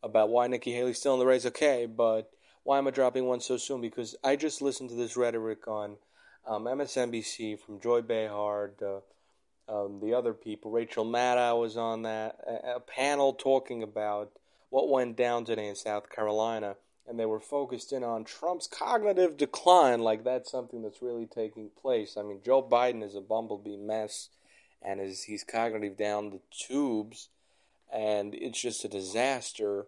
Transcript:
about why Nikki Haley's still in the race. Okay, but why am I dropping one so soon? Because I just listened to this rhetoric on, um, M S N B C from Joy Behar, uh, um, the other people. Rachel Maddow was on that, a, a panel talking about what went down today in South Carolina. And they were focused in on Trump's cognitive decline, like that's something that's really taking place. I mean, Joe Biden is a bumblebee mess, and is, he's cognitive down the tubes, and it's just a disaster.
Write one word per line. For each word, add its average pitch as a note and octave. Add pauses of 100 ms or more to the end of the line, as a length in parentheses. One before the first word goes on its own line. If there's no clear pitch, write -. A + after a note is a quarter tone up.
about A2
why A#2+
Nikki B2
Haley's A#2+
still C#3
in B2+
the B2+
race. B2+
Okay, B2+
but A2+ (320)
why C#3
am C#3
I C3+
dropping C3
one B2
so B2+
soon? B2+
Because A#2
I C3+
just D3
listened C3
to A#2
this A#2+
rhetoric A2+
on, G#2 (480)
um, A2
M C3+
S C3+
N B2
B A#2
C G#2+
from G#2
Joy A#2+
Behar, G#2 (120)
uh, G2 (720)
um, G2+
the G#2+
other A#2+
people. A2
Rachel A2+
Maddow A#2+
was A2+
on A2+
that, A2 (100)
a, B2
a B2
panel C#3
talking C3
about G#2 (380)
what C3+
went B2+
down A#2+
today G#2+
in G2+
South G#2
Carolina. G#2+ (300)
And A#2
they A2+
were A2
focused C3
in B2+
on A2+
Trump's F3
cognitive G3
decline, D3
like A2+
that's B2
something B2
that's G#2+
really A#2+
taking A2 (100)
place. A2+
I G#2+
mean, G#2
Joe C3
Biden A#2+
is G2+
a G2+
bumblebee G#2
mess, G#2+ (500)
and G2
is, F#2+
he's G#2
cognitive A2
down G#2
the G2 (120)
tubes, A#2 (640)
and G#2+
it's -
just A#2
a A2
disaster. G2+